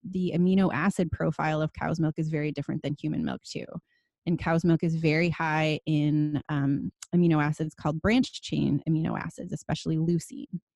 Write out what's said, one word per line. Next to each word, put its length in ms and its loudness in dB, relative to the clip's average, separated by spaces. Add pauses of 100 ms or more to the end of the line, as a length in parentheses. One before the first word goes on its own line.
the 320 -2
amino 380 4
acid 400 0
profile 500 0
of 120 -2
cow's 260 -2
milk 160 0
is 120 -2
very 220 -2
different 320 -6
than 160 -4
human 260 -4
milk 180 -6
too. 240 -10 (600)
And 120 2
cow's 260 0
milk 180 4
is 140 0
very 320 2
high 580 0
in, 640 2
um, 420 0 (240)
amino 260 6
acids 340 -2
called 280 -4
branched 400 2
chain 460 0
amino 280 0
acids, 360 -8
especially 440 -4
leucine. 520 -2 (280)